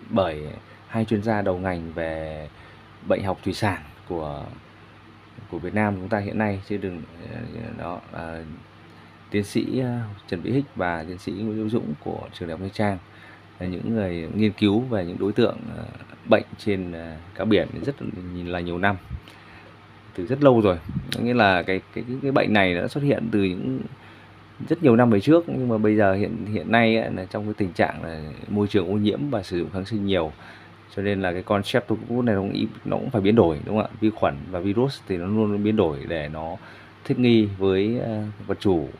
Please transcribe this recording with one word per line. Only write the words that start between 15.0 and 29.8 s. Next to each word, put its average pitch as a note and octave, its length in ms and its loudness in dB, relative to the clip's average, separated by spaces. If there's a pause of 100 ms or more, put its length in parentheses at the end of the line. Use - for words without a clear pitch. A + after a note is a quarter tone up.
những F2+ 140 -8
đối G2 120 0
tượng, A2 260 2 (200)
ờ, - 80 -10 (440)
bệnh G#2+ 160 8 (120)
trên, F#2 340 -2
ờ, E2 240 -10 (200)
cá G2 100 -2
biển G2 220 4 (180)
rất C#3 100 -4 (500)
là F2 140 -4
nhiều F2 180 -4
năm, G2 180 4 (1200)
từ F2+ 100 -4
rất C#3 180 0
lâu B2 180 10
rồi. F#2 160 4 (380)
Có A2 80 -2
nghĩa A#2+ 100 0
là G2 300 6
cái, F#2+ 180 -2 (120)
cái, F#2+ 140 -6
cái, B2+ 140 -6
cái C3+ 100 0
bệnh G#2 220 4
này F#2 220 6
đã F#2 120 -2
xuất C#3+ 160 -4
hiện C#3+ 280 2
từ G#2 120 4
những G2 380 -2 (880)
rất E3 140 0
nhiều A#2+ 120 8
năm A#2+ 140 8
về G2+ 100 6
trước, E3 280 6
nhưng C3 200 -2
mà A2+ 100 2
bây G#2+ 180 4
giờ G2 180 6
hiện, F#2 400 -2
hiện F#2 180 -4
nay A2+ 260 4
ấy, - 140 -2
là F#2 140 -6
trong G#2 200 -8
cái G#2 120 -4
tình F2+ 160 -2
trạng D#2+ 300 0
là D#2+ 180 -8 (260)
môi G#2 200 0
trường F#2 200 2
ô G2 60 -2
nhiễm G#2 360 0
và G#2+ 140 -2
sử F2+ 140 -6
dụng D#2+ 160 -2
kháng F#2+ 120 -4